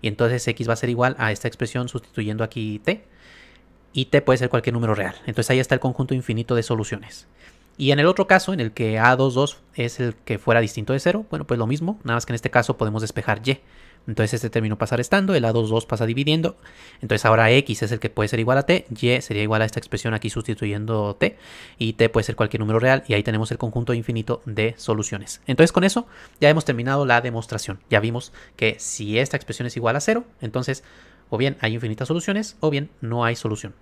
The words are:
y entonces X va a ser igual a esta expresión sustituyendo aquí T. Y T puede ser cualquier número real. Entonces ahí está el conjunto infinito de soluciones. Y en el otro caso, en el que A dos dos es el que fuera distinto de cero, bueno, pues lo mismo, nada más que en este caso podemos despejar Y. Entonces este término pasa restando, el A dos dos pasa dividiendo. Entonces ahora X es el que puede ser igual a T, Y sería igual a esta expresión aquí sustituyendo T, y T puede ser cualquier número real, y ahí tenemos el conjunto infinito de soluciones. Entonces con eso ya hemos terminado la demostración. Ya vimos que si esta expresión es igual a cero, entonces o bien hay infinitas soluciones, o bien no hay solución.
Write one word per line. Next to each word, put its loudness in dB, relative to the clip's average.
y -2
entonces 0
X -4
va 2
a -2
ser -2
igual 0
a 0
esta -4
expresión -6
sustituyendo -6
aquí -6
T. -4
Y -2
T 4
puede 4
ser 0
cualquier 0
número 2
real. -4
Entonces -2
ahí 4
está 0
el -2
conjunto -2
infinito -2
de 2
soluciones. -6
Y 2
en 4
el 4
otro 4
caso, 4
en -4
el -2
que -2
A 6
dos 2
dos 0
es -4
el -2
que -6
fuera 4
distinto -2
de 0
cero, 0
bueno, -6
pues -2
lo 0
mismo, -2
nada -2
más -4
que -8
en -2
este -4
caso 4
podemos -2
despejar -2
Y. 0
Entonces 0
este -4
término -2
pasa -2
restando, 2
el 2
A 2
dos 0
dos 0
pasa -2
dividiendo. 0
Entonces 0
ahora 6
X 2
es -2
el -4
que -4
puede -2
ser -2
igual 2
a 0
T, 0
Y 0
sería -4
igual 2
a 2
esta -4
expresión -4
aquí -4
sustituyendo -2
T, 0
y -2
T 4
puede 0
ser -4
cualquier -2
número 2
real, 4
y 0
ahí 2
tenemos -2
el -6
conjunto -4
infinito -4
de -2
soluciones. -6
Entonces 6
con 2
eso 0
ya 8
hemos 4
terminado 0
la 4
demostración. -6
Ya 6
vimos -4
que 0
si -4
esta 0
expresión -8
es -8
igual 0
a -2
cero, 0
entonces -4
o -4
bien 0
hay -2
infinitas -6
soluciones, -4
o 0
bien -4
no -4
hay 2
solución. -6